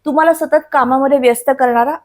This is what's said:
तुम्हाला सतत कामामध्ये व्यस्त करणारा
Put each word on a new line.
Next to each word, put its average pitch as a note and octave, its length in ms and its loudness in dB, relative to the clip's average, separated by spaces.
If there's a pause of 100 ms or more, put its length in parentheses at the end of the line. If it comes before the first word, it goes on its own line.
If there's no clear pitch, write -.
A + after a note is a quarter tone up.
तुम्हाला D#4 280 2
सतत D#4+ 240 -2 (160)
कामामध्ये C4+ 460 0
व्यस्त B3 400 0
करणारा B3 360 0 (100)